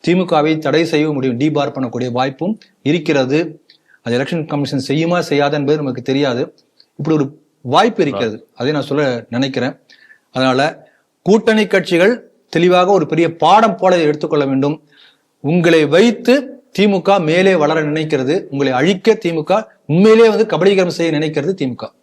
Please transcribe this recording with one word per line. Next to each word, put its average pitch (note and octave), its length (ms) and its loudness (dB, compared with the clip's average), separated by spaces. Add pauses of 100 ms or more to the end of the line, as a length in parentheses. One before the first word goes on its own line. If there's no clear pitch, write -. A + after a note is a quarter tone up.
திமுகவை E3 520 0
தடை D#3 260 0
செய்ய D#3 280 0
முடியும், B2+ 260 -4
டிபார் C#3+ 340 -2
பண்ணக்கூடிய B2 400 -6
வாய்ப்பும் C#3 460 -4 (240)
இருக்கிறது. D3+ 800 -2 (400)
அது A#2+ 160 -4
எலெக்ஷன் D3+ 280 -4
கமிஷன் C#3+ 420 -4
செய்யுமா E3+ 300 0
செய்யாதா C#3+ 340 0
என்பது D3 240 0
நமக்கு C3 260 -6
தெரியாது. C3+ 520 -2 (420)
இப்படி D#3 200 -2
ஒரு C3+ 280 -4 (160)
வாய்ப்பு F#3+ 420 0
இருக்கிறது, A#2 520 -4
அதை C3 180 -4
நான் D3 100 -2
சொல்ல C3+ 480 -2
நினைக்கிறேன். B2+ 480 -4 (520)
அதனால C3 600 -2 (320)
கூட்டணி G#3+ 440 2
கட்சிகள் F#3+ 640 0 (200)
தெளிவாக F3+ 400 2
ஒரு F3+ 160 2
பெரிய D#3+ 300 0
பாடம் G3 400 4
போல F#3 180 2
இதை E3 120 2
எடுத்துக்கொள்ள D3 380 -2
வேண்டும். C#3 380 -2 (580)
உங்களை E3 460 2
வைத்து A#3+ 760 0 (160)
திமுக G3 460 2
மேலே F3+ 300 2
வளர D#3 280 0
நினைக்கிறது, D3+ 680 -2
உங்களை C#3 220 -2
அழிக்க F#3 420 2
திமுக F3+ 520 -2 (200)
உண்மையிலே A3 420 6
வந்து G#3+ 180 0
கபலீகரம் F#3 400 2
செய்ய E3 260 -4
நினைக்கிறது D3+ 420 -4
திமுக. B2 360 -8 (120)